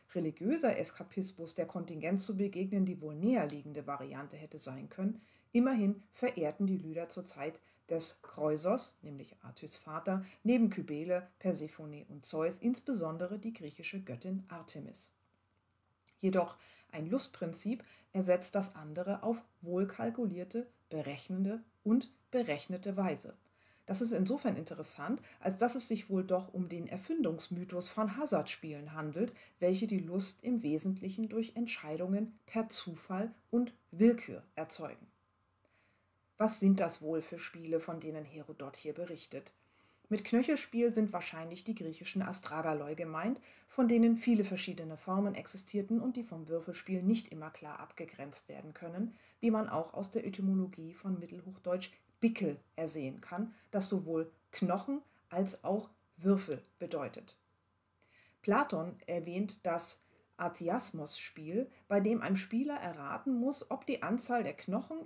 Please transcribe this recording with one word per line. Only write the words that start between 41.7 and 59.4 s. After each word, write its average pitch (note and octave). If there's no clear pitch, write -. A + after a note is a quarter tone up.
griechischen F3+
Astragaloi D#3
gemeint, E3
von B3
denen A3+
viele A3+
verschiedene F3+
Formen G3
existierten G3+
und B3
die A#3+
vom E3
Würfelspiel E3+
nicht A3
immer D#3
klar D3+
abgegrenzt D3
werden D3
können, F3+
wie A#3
man A3
auch -
aus G3
der A3+
Etymologie F#3
von F#3
Mittelhochdeutsch F3+
Bickel A3+
ersehen D3+
kann, G3
das F#3+
sowohl D#3+
Knochen G3
als F#3+
auch G3
Würfel F3+
bedeutet. -
Platon G3+
erwähnt F3